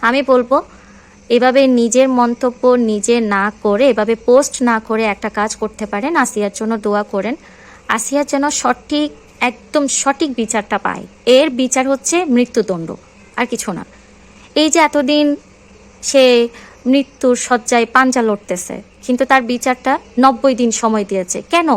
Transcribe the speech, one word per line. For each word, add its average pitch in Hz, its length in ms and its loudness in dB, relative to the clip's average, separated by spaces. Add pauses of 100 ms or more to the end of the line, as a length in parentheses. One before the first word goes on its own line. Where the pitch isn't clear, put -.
আমি 247 220 0
বলবো, 262 400 2 (640)
এভাবে 254 380 4
নিজের 247 420 2
মন্তব্য 247 600 0
নিজে 233 520 0
না 208 320 -2 (100)
করে, 214 260 2
এভাবে 214 260 0
পোস্ট 254 480 0
না 233 160 0
করে 220 260 -4
একটা 208 240 -4
কাজ 208 280 -4
করতে 214 300 -8
পারেন, 220 300 -4
আসিয়ার 214 380 -2
জন্য 220 220 -4
দোয়া 208 260 -2
করেন। 208 320 -6 (540)
আসিয়া 277 360 -2
যেন 277 260 -2
সঠিক, 294 600 -4 (300)
একদম 254 460 -4
সঠিক 277 480 -2
বিচারটা 214 440 -4
পায়। 185 280 -8 (200)
এর 262 240 4
বিচার 254 380 -2
হচ্ছে 277 360 -2
মৃত্যুদণ্ড, 220 680 -2 (420)
আর 240 100 -4
কিছু 220 260 -8
না। 185 120 -10 (680)
এই 302 160 2
যে 330 100 2
এতদিন 294 560 2 (680)
সে 247 460 4 (380)
মৃত্যুর 262 500 0
শয্যায় 233 500 0
পাঞ্জা 262 360 0
লড়তেছে, 202 600 -6 (240)
কিন্তু 254 180 0
তার 262 180 2
বিচারটা 247 560 -4 (200)
নব্বই 262 360 2
দিন 233 160 0
সময় 220 340 -2
দিয়েছে। 190 460 -6
কেন? 339 260 2